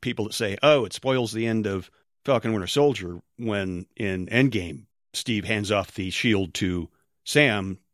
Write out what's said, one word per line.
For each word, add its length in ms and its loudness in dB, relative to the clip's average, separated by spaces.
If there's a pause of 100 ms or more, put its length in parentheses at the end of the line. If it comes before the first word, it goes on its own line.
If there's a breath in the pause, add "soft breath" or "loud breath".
people 260 -4
that 80 -8
say, 280 -2
"Oh, 220 6
it 80 -6
spoils 400 0
the 140 -2
end 200 0
of 240 -4 (340)
Falcon 280 2
Winter 140 -2
Soldier," 540 0 (180)
when 480 -4 (100)
in 300 -4
Endgame, 580 0 (300)
Steve 300 -2
hands 280 -2
off 220 0
the 160 -6
shield 440 0
to 340 -2 (360)
Sam, 540 2 (160)